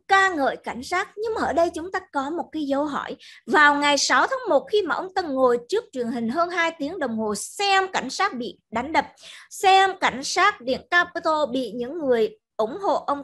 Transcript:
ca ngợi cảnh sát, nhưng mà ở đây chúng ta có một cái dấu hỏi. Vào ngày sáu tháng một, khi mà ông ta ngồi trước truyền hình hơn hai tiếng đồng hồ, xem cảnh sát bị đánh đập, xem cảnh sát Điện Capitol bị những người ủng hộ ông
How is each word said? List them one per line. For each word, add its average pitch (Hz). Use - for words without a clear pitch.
ca 381
ngợi 269
cảnh 233
sát, 359
nhưng 440
mà 427
ở 254
đây 339
chúng 339
ta 370
có 277
một 320
cái 311
dấu 277
hỏi. 277
Vào 294
ngày 285
sáu 285
tháng 523
một, 285
khi 415
mà 320
ông 370
ta 370
ngồi 262
trước 403
truyền 240
hình 233
hơn 339
hai 339
tiếng 330
đồng 226
hồ, 214
xem 381
cảnh 254
sát 381
bị 240
đánh 247
đập, 311
xem 381
cảnh 262
sát 392
Điện 240
Capitol 339
bị 247
những 247
người 240
ủng 226
hộ 330
ông 285